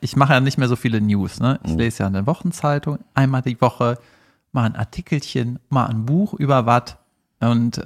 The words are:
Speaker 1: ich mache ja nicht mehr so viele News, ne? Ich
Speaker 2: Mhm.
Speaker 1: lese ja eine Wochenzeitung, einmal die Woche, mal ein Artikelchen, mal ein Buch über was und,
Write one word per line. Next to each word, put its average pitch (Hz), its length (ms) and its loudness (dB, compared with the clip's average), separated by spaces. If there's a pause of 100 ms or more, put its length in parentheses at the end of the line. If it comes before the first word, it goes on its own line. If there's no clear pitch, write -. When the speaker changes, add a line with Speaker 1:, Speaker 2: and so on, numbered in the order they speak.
Speaker 1:
ich - 160 -4
mache 139 160 4
ja 127 80 6
nicht 135 160 0
mehr 131 100 2
so 123 80 0
viele 113 240 0
News, 101 400 0
ne? 127 240 0
Ich 82 80 -4
Speaker 2:
Mhm. 80 60 -2
Speaker 1:
lese 117 260 -2
ja 98 40 0
eine 98 200 -2
Wochenzeitung, 147 720 -2 (140)
einmal 135 280 2
die 123 200 -4
Woche, 120 360 2 (540)
mal 127 140 0
ein 110 100 -2
Artikelchen, 127 840 -4 (100)
mal 135 160 2
ein 110 200 -2
Buch 170 280 0
über 135 320 2
was 120 320 2 (420)
und, 117 460 0